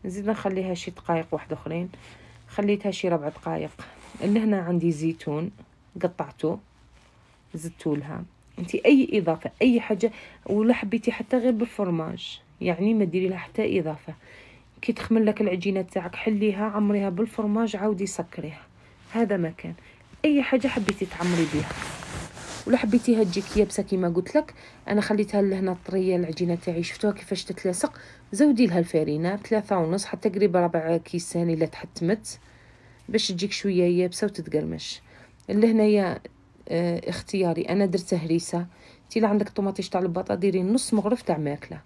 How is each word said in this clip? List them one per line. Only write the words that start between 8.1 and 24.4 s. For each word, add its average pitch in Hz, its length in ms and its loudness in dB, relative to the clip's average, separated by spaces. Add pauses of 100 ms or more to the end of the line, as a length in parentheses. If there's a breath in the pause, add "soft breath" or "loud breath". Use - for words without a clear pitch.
انت 175 160 -6
اي 262 380 6
اضافه 170 380 0 (120)
اي 240 180 6
حاجه، 214 320 0 (340 loud breath)
ولا 220 280 4
حبيتي 226 380 -2
حتى - 260 -2
غير 247 140 2
بالفرماج، 180 880 -4 (200)
يعني 180 340 2
ما 208 100 4
ديري 185 240 0
لها 185 100 -4
حتى 190 420 0
اضافه. 156 340 -6 (680 loud breath)
كي 240 100 0
تخمل 220 340 2
لك 208 140 0
العجينه 190 420 0
تاعك 180 320 -6
حليها، 208 500 0
عمريها 208 460 0
بالفرماج، 214 680 0
عاودي 196 300 0
سكريها، 160 560 -8 (500 soft breath)
هذا 220 240 2
ما 170 140 0
كان. 170 240 -12 (500 loud breath)
اي 294 180 6
حاجه 262 260 2
حبيتي 196 380 -2
تعمري 175 480 0
بها، 151 140 0 (1000)
ولا 240 100 6
حبيتيها 226 480 4
تجيك 190 320 -2
يابسه 202 260 2
كيما 180 260 0
قلت 175 280 -2
لك، 302 180 0 (340 loud breath)